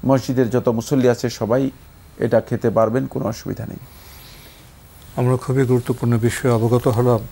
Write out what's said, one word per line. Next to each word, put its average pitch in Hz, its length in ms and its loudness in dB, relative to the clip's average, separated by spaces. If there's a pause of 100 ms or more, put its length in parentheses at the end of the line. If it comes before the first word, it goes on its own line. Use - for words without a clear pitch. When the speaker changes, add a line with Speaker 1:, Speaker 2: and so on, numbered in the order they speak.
Speaker 1:
মসজিদের 127 440 2
যত 120 180 0
মুসল্লি 123 400 2
আছে, 120 220 0
সবাই 123 400 -2 (480)
এটা 117 220 2
খেতে 117 300 -2
পারবেন, 113 360 0
কোনো - 220 -6
অসুবিধা - 380 -8
নেই। - 100 -12 (1400)
Speaker 2:
আমরা 127 200 2
খুবই 131 280 0
গুরুত্বপূর্ণ 120 540 0
বিষয়ে 117 340 0
অবগত 117 360 2
হলাম। 120 320 2 (120)